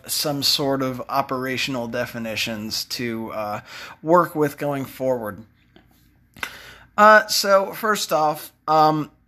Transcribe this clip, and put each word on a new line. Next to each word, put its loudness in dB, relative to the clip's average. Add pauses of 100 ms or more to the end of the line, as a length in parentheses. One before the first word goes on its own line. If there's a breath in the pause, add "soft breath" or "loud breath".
some -4
sort 0
of -4
operational -4
definitions -6
to, -8
uh, -6 (440 loud breath)
work 4
with 0
going -6
forward. -4 (1600 loud breath)
Uh, 8
so 2
first -4
off, -2 (120)
um, 4 (180)